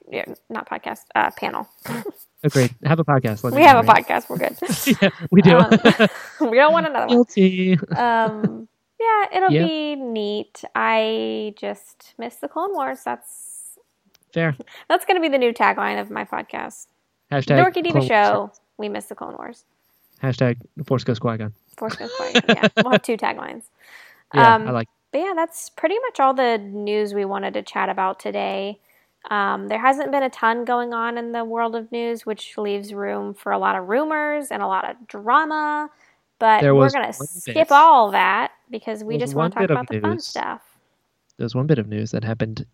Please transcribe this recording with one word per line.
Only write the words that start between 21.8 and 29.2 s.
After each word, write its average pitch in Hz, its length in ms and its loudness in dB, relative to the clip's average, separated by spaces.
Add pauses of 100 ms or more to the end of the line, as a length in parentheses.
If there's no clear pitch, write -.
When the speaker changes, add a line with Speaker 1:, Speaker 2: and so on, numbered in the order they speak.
Speaker 1:
Ghost - 200 -12
Qui-Gon. 508 260 0 (140)
Yeah, 220 200 2
we'll 240 160 2
have 220 100 4
two 233 140 -2
taglines. - 480 -8 (340)
Speaker 2:
<laughs> - 360 -18
Yeah, 226 200 6
Speaker 1:
Um, 220 120 -2
Speaker 2:
I 127 40 -4
like. 117 180 -4 (240)
Speaker 1:
but 269 80 -4
yeah, 381 160 -4
that's 330 340 -6
pretty 330 260 -2 (120)
much - 120 -8
all 269 140 4
the 240 240 0
news 208 560 -4
we 202 100 -2
wanted 196 300 -6
to 208 80 -6
chat 196 260 -4
about 190 300 -2
today. 202 600 -6 (520)